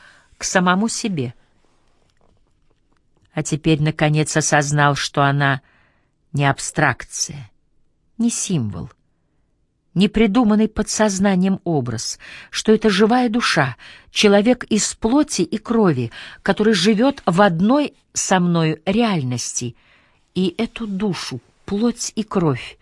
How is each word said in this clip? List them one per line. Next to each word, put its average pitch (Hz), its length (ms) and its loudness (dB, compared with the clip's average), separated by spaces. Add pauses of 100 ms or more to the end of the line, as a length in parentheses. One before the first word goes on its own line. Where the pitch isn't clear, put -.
(360)
к - 80 -14
самому 185 440 2
себе. 151 460 -6 (2000)
А 151 60 -4
теперь, 156 360 0
наконец, 151 560 0
осознал, 147 600 2
что - 260 -2
она 139 400 0 (680)
не 143 120 -2
абстракция, - 1080 -4 (680)
не 233 120 2
символ, 110 600 -4 (1040)
не 196 140 2
придуманный 214 580 2
подсознанием 190 960 0
образ, 127 560 -4 (320)
что - 220 0
это 220 180 4
живая 220 380 2
душа, 175 480 0 (340)
человек 208 540 2
из - 320 -2
плоти 269 460 -2
и 165 140 -4
крови, 170 540 0 (320)
который 214 320 2
живет 220 520 0
в 180 140 2
одной 208 540 2 (180)
со - 280 0
мною 165 440 0
реальности. 147 920 -2 (580)
И 185 240 -2
эту 226 300 -6
душу, 185 520 -6 (240)
плоть 220 520 -4
и 220 80 -4
кровь, 160 580 -2